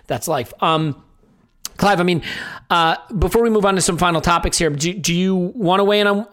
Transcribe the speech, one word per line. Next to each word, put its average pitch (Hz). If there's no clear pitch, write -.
that's -
life. 139
Um, 160
Clive, 190
I -
mean, 175
uh, 165
before 180
we 233
move 214
on 196
to 180
some 175
final 170
topics 170
here, 165
do, 151
do 170
you 185
wanna 196
weigh 208
in 208
on, 202